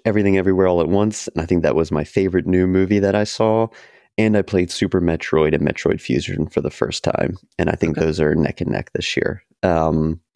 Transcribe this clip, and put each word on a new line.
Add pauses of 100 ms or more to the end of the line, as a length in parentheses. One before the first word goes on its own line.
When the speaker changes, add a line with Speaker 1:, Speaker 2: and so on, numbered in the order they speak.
Speaker 1:
Everything
Everywhere
All
at
Once,
and
I
think
that
was
my
favorite
new
movie
that
I
saw. (500)
And
I
played
Super
Metroid
and
Metroid
Fusion
for
the
first
time. (240)
And
I
think
Speaker 2:
Okay.
Speaker 1:
those
are
neck
and
neck
this
year." (180)
Um, (160)